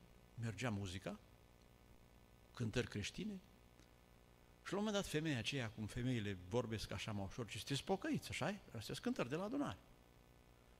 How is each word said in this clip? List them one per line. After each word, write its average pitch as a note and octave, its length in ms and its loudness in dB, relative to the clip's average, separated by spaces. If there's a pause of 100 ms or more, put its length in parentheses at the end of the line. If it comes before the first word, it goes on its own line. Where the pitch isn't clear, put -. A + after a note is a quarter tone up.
(420)
mergea A2+ 280 0
muzica, G2+ 500 -2 (1300)
cântări A2+ 340 2
creștine, F#3 520 -4 (1300)
și - 80 -2
la F#3+ 60 4
un G#3 60 6
moment G3+ 180 6
dat - 80 -4
femeia D3+ 260 4
aceea, A#2 320 2
cum G#2+ 160 -4
femeile A#2 520 2 (120)
vorbesc A2+ 420 2
așa G#2 200 -2
mai G2+ 140 0
ușor: A2+ 220 -4
„Ce - 100 -8
sunteți C3+ 260 -2
pocăiți, G3 460 2
așa-i? F#3 360 0
Astea - 160 -6
sunt - 180 -4
cântări - 300 0
de C3 60 2
la F3 80 0
adunare.” G#3+ 340 0 (1040)